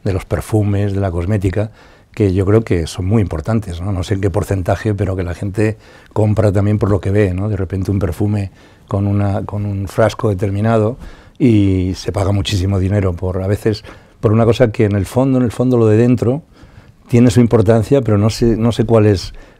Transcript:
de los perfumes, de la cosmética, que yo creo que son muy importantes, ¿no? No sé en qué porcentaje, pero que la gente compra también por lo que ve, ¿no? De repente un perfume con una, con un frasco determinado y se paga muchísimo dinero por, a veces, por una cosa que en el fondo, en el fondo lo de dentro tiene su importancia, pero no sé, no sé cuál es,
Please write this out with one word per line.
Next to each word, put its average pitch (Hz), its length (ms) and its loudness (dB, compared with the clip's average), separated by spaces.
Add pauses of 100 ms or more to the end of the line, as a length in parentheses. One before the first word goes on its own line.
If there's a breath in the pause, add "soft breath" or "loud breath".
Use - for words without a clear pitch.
de 104 80 -2
los 92 140 -4
perfumes, 101 680 -2
de 98 60 -4
la 98 100 -2
cosmética, 98 600 -2 (420 soft breath)
que 98 200 2
yo 95 120 0
creo 110 200 2
que 87 200 -2
son 90 200 -8
muy 110 160 2
importantes, 85 580 -4
¿no? 98 140 -6
No 90 100 -4
sé 101 120 -4
en 95 40 -4
qué 101 100 -2
porcentaje, 98 640 -2
pero 95 220 -2
que 95 80 -4
la 87 120 -6
gente 107 420 -2 (340 loud breath)
compra 107 400 2
también 104 260 0
por 104 140 0
lo 101 80 2
que 98 120 -4
ve, 101 220 2
¿no? 95 140 -4
De 107 80 -4
repente 95 360 -4
un 98 80 0
perfume 101 520 -2 (380 loud breath)
con 101 180 -2
una, 101 380 -2
con 104 200 -8
un 98 220 -6
frasco 110 400 0
determinado 107 720 0 (420 loud breath)
y 98 560 2
se - 160 -8
paga 98 220 0
muchísimo 98 440 0
dinero 95 360 0
por, 92 280 -6
a 95 60 -4
veces, 104 380 -2 (340 loud breath)
por 107 140 2
una 113 100 4
cosa 113 300 4
que 117 100 0
en 104 140 2
el 95 80 0
fondo, 131 320 0
en 127 80 2
el 107 80 -2
fondo 123 240 0
lo 113 100 4
de 107 80 4
dentro 120 460 2 (640 loud breath)
tiene 123 220 4
su 123 120 4
importancia, 113 600 4
pero 110 160 2
no 107 120 2
sé, 117 260 0
no 113 160 0
sé 113 140 -2
cuál 113 200 4
es, 104 280 0 (260 loud breath)